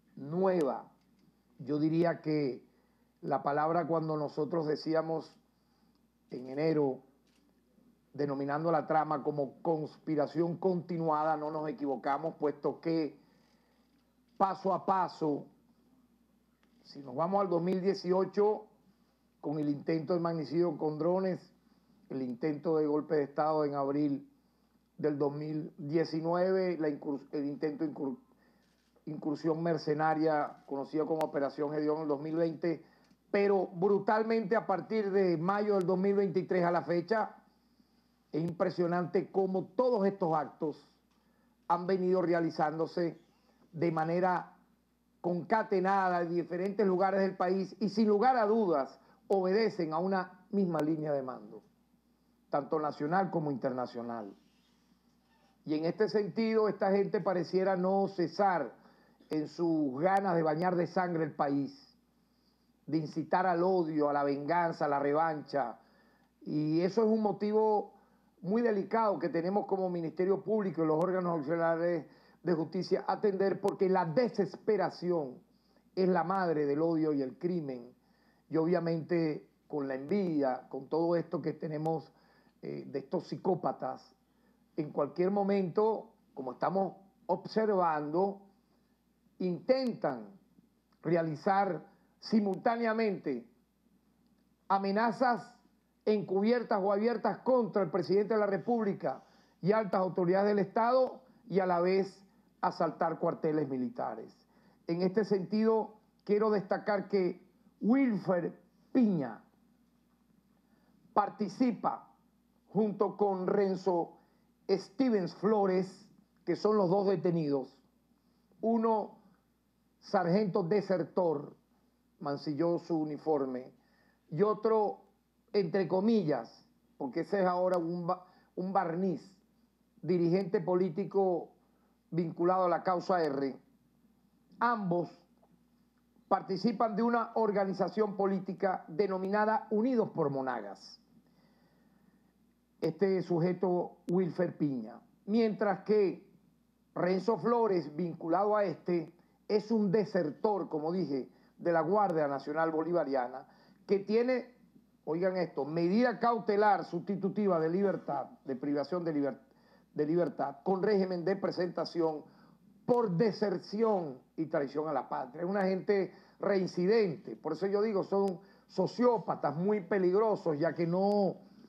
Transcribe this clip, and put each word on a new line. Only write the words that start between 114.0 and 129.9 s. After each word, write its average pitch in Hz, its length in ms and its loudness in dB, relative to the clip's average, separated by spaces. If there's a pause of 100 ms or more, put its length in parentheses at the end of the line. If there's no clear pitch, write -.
Stevens 196 680 0
Flores, 190 520 2 (600)
que 170 100 0
son 214 220 2
los 190 100 4
dos 196 200 2
detenidos, 160 680 0 (840)
uno 220 560 0 (840)
sargento 190 600 2
desertor, 175 920 0 (640)
mancilló 151 580 -2
su 170 180 -4
uniforme, 139 800 -2 (560)
y 151 100 -2
otro, 214 640 0 (500)
entre 196 340 0
comillas, 185 800 0 (320)
porque 147 240 -6
ese 196 200 -2
es 185 60 4
ahora 180 300 2
un 170 300 -4
ba-, - 180 -4 (320)
un 185 160 -6
barniz, 185 480 0 (800)